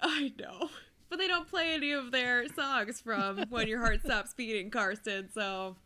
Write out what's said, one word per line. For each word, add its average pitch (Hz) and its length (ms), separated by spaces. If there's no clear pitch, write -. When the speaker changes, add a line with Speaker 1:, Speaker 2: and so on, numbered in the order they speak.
Speaker 1:
I 302 360
know. - 300
But 349 100
they 381 100
don't 349 200
play 330 240
any 294 200
of 262 180
their 247 380
songs 262 520
from 196 460
Speaker 2:
<laughs> - 20
Speaker 1:
When 226 200
Your 220 120
Heart 220 240
Stops 240 300
Beating, 214 360
Karsten, 202 600
so. 190 540